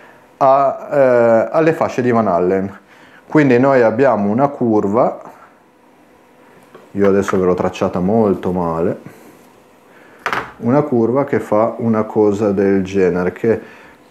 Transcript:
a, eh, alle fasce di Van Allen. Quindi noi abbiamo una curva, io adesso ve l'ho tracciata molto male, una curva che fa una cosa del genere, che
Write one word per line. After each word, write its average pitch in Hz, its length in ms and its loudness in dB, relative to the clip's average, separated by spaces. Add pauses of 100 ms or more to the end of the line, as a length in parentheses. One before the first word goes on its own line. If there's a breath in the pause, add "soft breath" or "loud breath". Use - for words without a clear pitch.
(360 loud breath)
a, 135 540 0
eh, 120 600 2
alle 160 220 2
fasce 113 280 -4
di 120 120 0
Van 110 160 0
Allen. 95 500 -2 (480 loud breath)
Quindi 135 320 2
noi 135 240 4
abbiamo 110 480 2
una 127 180 0
curva, 113 720 -2 (1700 loud breath)
io 98 160 0
adesso 98 280 0
ve 92 80 0
l'ho 90 100 2
tracciata 92 440 -4
molto 98 540 0
male, 87 720 -6 (1400 loud breath)
una 131 240 0
curva 127 420 0
che 113 160 -2
fa 110 380 0
una 110 260 -2
cosa 104 480 0
del 98 320 2
genere, 90 480 0
che - 280 -2 (500 loud breath)